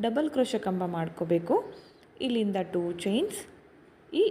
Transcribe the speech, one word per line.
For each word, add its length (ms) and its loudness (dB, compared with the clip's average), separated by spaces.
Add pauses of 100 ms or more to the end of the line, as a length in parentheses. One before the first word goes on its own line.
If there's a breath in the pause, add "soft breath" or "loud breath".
ಡಬಲ್ 300 0
ಕ್ರೋಶೆ 280 0
ಕಂಬ 280 -2
ಮಾಡ್ಕೋಬೇಕು. 680 0 (640 loud breath)
ಇಲ್ಲಿಂದ 380 0 (140)
ಟೂ 100 0 (220)
ಚೈನ್ಸ್, 340 0 (760)
ಈ 180 4